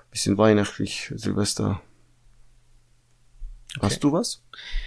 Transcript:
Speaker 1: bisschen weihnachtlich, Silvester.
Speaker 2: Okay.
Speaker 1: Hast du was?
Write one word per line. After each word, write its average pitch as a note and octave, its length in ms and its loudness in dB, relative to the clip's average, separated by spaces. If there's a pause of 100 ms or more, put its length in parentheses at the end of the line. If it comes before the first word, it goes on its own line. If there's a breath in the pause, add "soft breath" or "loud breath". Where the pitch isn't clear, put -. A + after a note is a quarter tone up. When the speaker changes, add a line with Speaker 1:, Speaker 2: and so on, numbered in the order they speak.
Speaker 1:
bisschen G2+ 300 0
weihnachtlich, G#2 760 2
Silvester. G#2 640 -2 (2000)
Speaker 2:
Okay. - 80 -2
Speaker 1:
Hast - 180 -2
du C#3+ 80 4
was? F#3 300 -2 (460 loud breath)